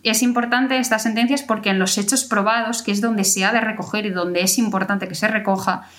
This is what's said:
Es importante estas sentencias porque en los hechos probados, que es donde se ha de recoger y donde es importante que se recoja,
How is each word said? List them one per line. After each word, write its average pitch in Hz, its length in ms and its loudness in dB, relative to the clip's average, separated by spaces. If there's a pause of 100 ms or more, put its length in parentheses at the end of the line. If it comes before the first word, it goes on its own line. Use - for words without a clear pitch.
Es 220 180 2
importante 247 560 2
estas 226 240 0
sentencias 240 400 0
porque 208 280 -2
en 190 80 2
los 190 200 2
hechos 247 260 0
probados, 226 580 0
que 202 100 -2
es 202 80 0
donde 214 240 0
se 185 200 0
ha 208 80 2
de 233 80 2
recoger 214 460 -4
y 202 40 -2
donde 180 320 0
es 190 160 0
importante 190 500 0
que 175 80 -10
se 214 100 -2
recoja, 196 640 0 (100)